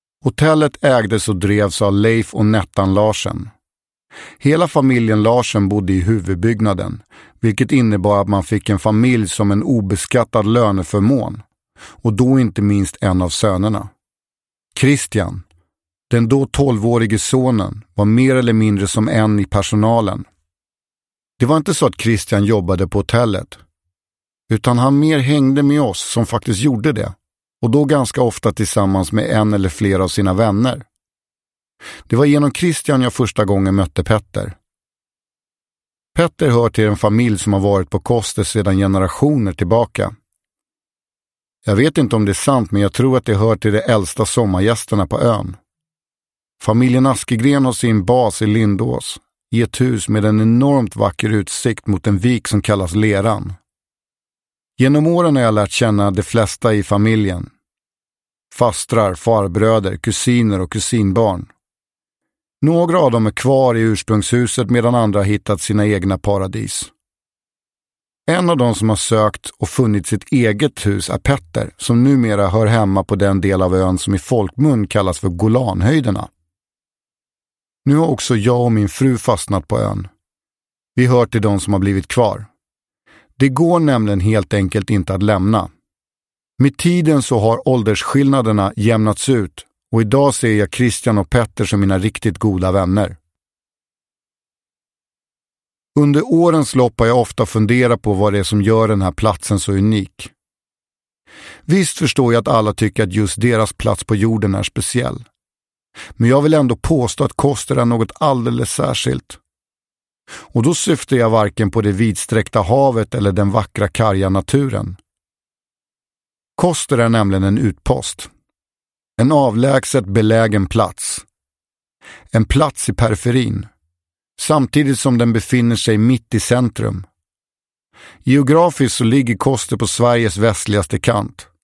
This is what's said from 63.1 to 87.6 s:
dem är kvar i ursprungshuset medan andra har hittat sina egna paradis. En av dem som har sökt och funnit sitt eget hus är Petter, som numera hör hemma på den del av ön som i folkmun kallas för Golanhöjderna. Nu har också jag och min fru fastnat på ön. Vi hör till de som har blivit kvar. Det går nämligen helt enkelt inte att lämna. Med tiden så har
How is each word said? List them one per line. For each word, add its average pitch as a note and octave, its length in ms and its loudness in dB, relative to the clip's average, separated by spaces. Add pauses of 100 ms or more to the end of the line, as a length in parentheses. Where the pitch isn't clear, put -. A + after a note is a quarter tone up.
dem A2+ 160 0
är G#2 40 0
kvar C3 440 2
i A2+ 60 0
ursprungshuset A2 880 0
medan A#2+ 260 2
andra G#2+ 240 0
har G2 60 0
hittat G2+ 360 -2
sina G#2 260 0
egna F#2+ 300 0
paradis. G2+ 720 -6 (1400)
En F3 180 0
av E3+ 80 2
dem A#2+ 180 2
som A2 140 0
har G#2+ 60 2
sökt G#2+ 600 -2
och - 120 -6
funnit G#2+ 380 0
sitt - 240 -6
eget A#2 540 0
hus G2+ 240 -2
är - 100 -4
Petter, - 580 -4
som A#2+ 260 0
numera A2 460 2
hör G#2+ 160 2
hemma G#2 380 2
på G2+ 120 -2
den G2 260 0
del F#2+ 200 0
av F#2 140 0
ön F#2 220 0
som G2 180 -2
i F#2 40 -2
folkmun A#2 680 0
kallas F#2+ 320 -2
för G2 100 -4
Golanhöjderna. G#2+ 1000 0 (1600)
Nu C#3 100 4
har D#3+ 120 2
också C3 280 -2
jag A#2+ 260 0
och A#2+ 100 0
min G#2 180 2
fru C3 280 0
fastnat G2+ 500 -2
på A2+ 120 -2
ön. G2 280 -4 (880)
Vi B2 120 2
hör B2 180 4
till A2 160 -2
de G2+ 180 0
som G2+ 140 -2
har G2 60 0
blivit F#2+ 280 0
kvar. G#2 380 -2 (880)
Det C#3 140 2
går E3+ 300 2
nämligen A2+ 400 0
helt G#2 340 0
enkelt G2+ 360 -2
inte G2 240 -2
att F#2+ 100 -2
lämna. G2+ 460 0 (880)
Med C3+ 200 0
tiden D#3+ 440 2
så A#2+ 180 -2
har A2+ 280 0